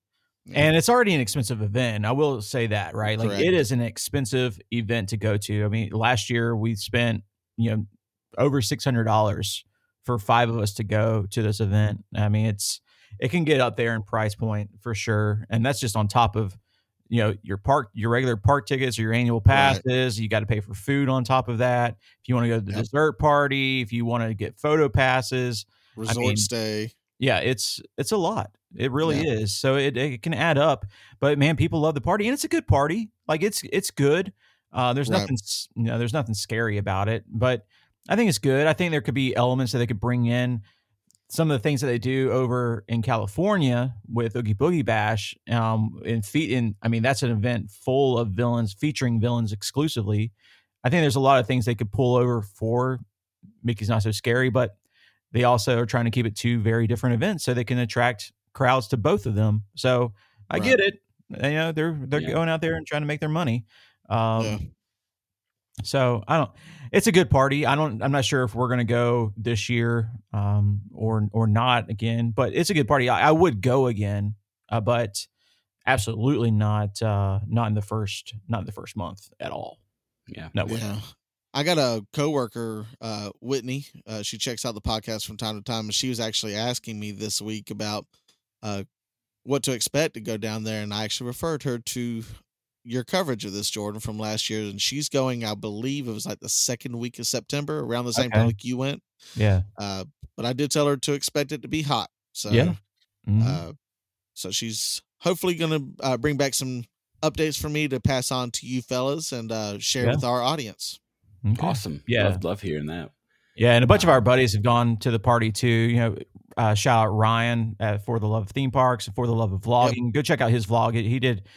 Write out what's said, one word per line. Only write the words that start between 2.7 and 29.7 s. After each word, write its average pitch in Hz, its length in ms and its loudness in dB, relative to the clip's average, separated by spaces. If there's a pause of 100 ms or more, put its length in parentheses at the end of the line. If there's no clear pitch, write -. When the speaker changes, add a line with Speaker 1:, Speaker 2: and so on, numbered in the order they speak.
Speaker 2:
right? 107 240 -2
Like, 110 100 0
Speaker 1:
Correct. 101 160 -2
Speaker 2:
it 185 100 4
is 131 160 2
an 123 100 2
expensive 127 800 -4 (140)
event 113 380 -2
to 117 60 -4
go 104 200 0
to. 104 280 -2
I 104 40 0
mean, 107 220 -2
last 113 400 0
year 117 260 0
we 113 180 -2
spent, 113 480 -2 (340)
you 113 140 0
know, 104 160 -2 (500)
over 139 260 2
six 120 220 -4
hundred 120 200 2
dollars 107 600 0 (400)
for 123 140 -2
five 117 300 4
of 117 100 -2
us 104 160 -2
to 120 100 -6
go 107 460 0
to 117 120 -2
this 107 180 0
event. 104 440 2 (120)
I 104 120 2
mean, 107 180 2
it's, - 340 -4 (400)
it 127 100 -2
can 170 140 0
get 143 160 4
up 123 160 -2
there 117 180 0
in 110 80 -4
price 107 320 -2
point 104 360 -4 (100)
for 117 140 -6
sure. 107 560 0
And 113 140 2
that's 139 160 0
just 110 160 -2
on 107 120 2
top 113 280 2
of, 101 200 -2 (520)
you 113 140 2
know, 101 200 2
your 98 140 -6
park, 135 380 0
your 113 160 -2
regular 123 260 2
park 139 300 2
tickets 127 320 0
or 113 40 -2
your 110 100 0
annual 120 320 2
Speaker 1:
Right. 139 400 6
Speaker 2:
passes. 127 360 2
You 110 80 -2
gotta 104 180 0
pay 107 140 0
for 101 140 -10
food 139 340 0
on 131 160 2
top 131 240 2
of 113 100 -2
that. 123 380 2 (260)
If - 60 -8
you 127 80 2
wanna 117 120 2
go 113 120 2
to 98 40 -4
the 98 80 -6
Speaker 1:
Yep. 107 100 -2
Speaker 2:
dessert 147 360 2
party, 139 640 2
if 113 120 -4
you 117 120 -2
wanna 117 300 -2
get 101 240 -6
photo 151 300 4
passes, 127 800 0 (300)
I 107 40 -12
Speaker 1:
Resort 113 180 -2
Speaker 2:
mean, 120 180 2
Speaker 1:
stay. 107 560 -2 (260)
Speaker 2:
yeah, 127 220 2
it's, - 400 -2 (160)
it's 110 160 -4
a 107 60 0
lot. 117 340 -2 (240)
It 127 160 -2
really 151 300 2
Speaker 1:
Yeah. 151 100 0
Speaker 2:
is. 107 220 -2
So 135 220 2